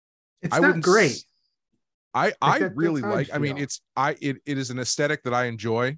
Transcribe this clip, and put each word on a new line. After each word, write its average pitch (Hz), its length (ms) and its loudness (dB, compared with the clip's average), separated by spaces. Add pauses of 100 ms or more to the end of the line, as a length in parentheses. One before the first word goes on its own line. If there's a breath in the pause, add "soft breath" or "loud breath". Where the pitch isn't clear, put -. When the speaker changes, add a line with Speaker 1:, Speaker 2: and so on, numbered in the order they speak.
(420)
Speaker 1:
It's 165 120 -4
Speaker 2:
I 143 60 4
Speaker 1:
not 180 80 6
Speaker 2:
wouldn't 165 160 2
Speaker 1:
great. 185 280 6
Speaker 2:
s-, - 140 -10 (880)
I, 135 120 2
Speaker 1:
Like, 208 160 0
Speaker 2:
I 143 80 4 (100)
Speaker 1:
that, 190 100 0
that's 117 80 -10
Speaker 2:
really 156 240 0
Speaker 1:
how - 100 -4
I - 40 0
Speaker 2:
like, - 160 -2
I 151 60 -4
mean, 143 200 -2
Speaker 1:
feel. 143 60 -4
Speaker 2:
it's, - 180 -10 (140)
I, 139 240 0
it, 139 260 -4
it 143 120 -4
is 127 140 -4
an 127 80 -6
aesthetic 147 440 -2
that 123 100 -2
I 123 120 2
enjoy. 117 520 -2